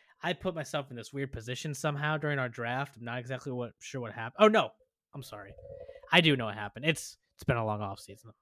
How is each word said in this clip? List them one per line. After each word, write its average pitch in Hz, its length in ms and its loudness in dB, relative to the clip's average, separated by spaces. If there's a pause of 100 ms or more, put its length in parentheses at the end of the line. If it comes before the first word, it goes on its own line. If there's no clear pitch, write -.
(220)
I 175 120 0
put 180 220 -4
myself 143 360 -4
in 123 60 -8
this 110 160 -10
weird 139 180 -2
position 127 420 -6
somehow 151 440 0
during 147 220 0
our 127 100 -2
draft. 123 480 -4
I'm 117 80 -12
not 120 140 -4
exactly 127 340 -6
what, 120 260 -4
sure - 220 -8
what 110 100 -6
happened. 113 280 -8
Oh, 214 100 12
no. 202 220 6 (440)
I'm 139 80 -10
sorry. 101 300 -14 (580)
I 170 100 8
do 156 140 8
know 120 100 0
what 104 100 -4
happened. 110 300 -8
It's, - 320 -2 (180)
it's - 100 -18
been 127 120 4
a 113 80 0
long 107 160 0
off 98 200 -6
season. 107 300 -18 (100)